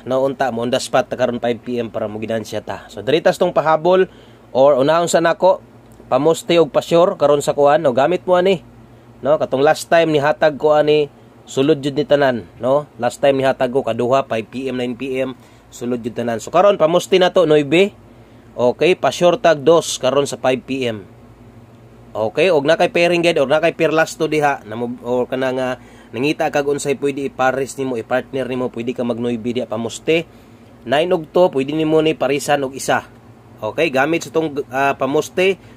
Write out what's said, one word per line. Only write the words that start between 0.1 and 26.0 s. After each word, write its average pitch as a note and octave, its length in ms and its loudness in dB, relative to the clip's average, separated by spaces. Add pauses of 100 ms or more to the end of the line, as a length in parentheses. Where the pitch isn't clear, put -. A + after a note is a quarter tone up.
unta C3+ 320 -2
mo A#2 80 -4
on A#2+ 80 -4
the B2+ 80 0
spot B2+ 320 -2
ta A#2+ 80 -6
karon A#2+ 240 -2
five A#2+ 160 -2
P A#2+ 240 -6
M A2+ 80 -6
para A2 160 -6
mo G#2+ 160 -8
ginansya A2 400 -6
ta. - 240 -12
So, - 160 -14
diri C3+ 240 0
tas F3+ 160 2
tong F3+ 80 2
pahabol E3+ 640 2 (400)
or C3+ 240 6
unahon D#3+ 320 2
sa F#3 80 2
nako, E3+ 400 2 (480)
pamusti D#3+ 560 2
og D3+ 80 2
pa-sure E3+ 480 0
karon D3 240 2
sa C3+ 160 -2
kuha, C#3+ 240 4
no, B2+ 160 0
gamit E3+ 320 0
mo F3+ 80 4
ani. F3+ 240 2 (640)
No, D3 160 2
katong C3+ 240 0
last D#3 240 0
time E3 240 4
ni D3 80 2
hatag D3+ 400 0
ko D3+ 160 2
ani, D3+ 320 2 (400)
sulod C#3 320 0
jud C#3 160 -4
ni D3 80 -2
tanan, C3 400 2 (160)
no? C#3 240 0 (160)
Last A#2+ 240 -2
time C3+ 160 4
ni C3 40 0
hatag C3 280 -2
ko C3+ 80 0
kaduha A#2+ 480 0
five A2+ 240 -6
P C3 160 -8
M, B2+ 80 -6
nine B2 160 -4
P C3 240 -8
M, C3 160 -4 (360)
sulod A#2+ 320 -6
jud A2 160 -8
tanan. A#2 240 -4
So - 80 -14
karon F#3+ 300 4
pamusti F3 420 2
na F3+ 140 2
to F#3 100 4
nuebe. D3+ 460 2 (640)
Okay, C3+ 400 2
pa-sure E3+ 420 0
tag D#3+ 240 2
dos D#3 400 2
karon C3+ 240 0
sa C3 160 -10
five C3 240 0
P C3 240 -4
M. G#2 160 -8 (1120)
Okay, D3 320 0
og D3 160 2
na C#3+ 140 2
kay F3 100 2
pairing E3+ 320 2
guide E3 160 2
or C#3 80 2
na D3+ 160 2
kay E3 160 0
pair D#3 160 0
last D#3 240 0
to D#3+ 80 -2
diha, D3 400 -2
na G#2 80 -12
mo, A#2+ 320 -8
or B2 240 -2
kana C3 240 -4
nga C3 140 -4 (480)